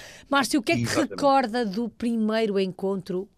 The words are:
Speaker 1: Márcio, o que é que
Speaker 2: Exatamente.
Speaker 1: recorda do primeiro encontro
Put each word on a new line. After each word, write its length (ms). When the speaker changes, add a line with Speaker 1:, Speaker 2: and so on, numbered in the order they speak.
Speaker 1:
Márcio, 320
o 40
que 80
é 60
que 60
Speaker 2:
Exatamente. 280
Speaker 1:
recorda 520
do 240
primeiro 720
encontro 800